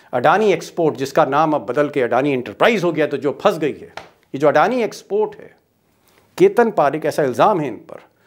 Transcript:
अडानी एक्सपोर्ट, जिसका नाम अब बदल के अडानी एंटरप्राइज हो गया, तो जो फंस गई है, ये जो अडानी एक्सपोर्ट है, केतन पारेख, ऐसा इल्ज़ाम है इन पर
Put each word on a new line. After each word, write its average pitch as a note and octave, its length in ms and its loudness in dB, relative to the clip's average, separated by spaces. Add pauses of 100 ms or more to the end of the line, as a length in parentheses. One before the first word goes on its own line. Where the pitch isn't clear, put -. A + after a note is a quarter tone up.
(140)
अडानी E3+ 400 2
एक्सपोर्ट, D#3 420 -2
जिसका C3+ 300 0
नाम D3+ 280 0
अब D3 120 -4
बदल C#3+ 240 -2
के C#3 120 -2
अडानी B2 320 0
एंटरप्राइज D3+ 500 0
हो F3 80 0
गया, D3+ 160 0
तो C#3+ 100 -4
जो B2+ 240 -4
फंस F#3+ 160 2
गई D3 160 -2
है, E2 200 -20 (420)
ये - 20 -8
जो D3 100 2
अडानी F#3 360 2
एक्सपोर्ट G#3 560 -6
है, - 160 -20 (800)
केतन G3+ 340 4
पारेख, D#3 340 0
ऐसा D3 180 -2
इल्ज़ाम B2+ 360 2
है D3 80 -4
इन G#2+ 80 -8
पर - 240 -20 (280)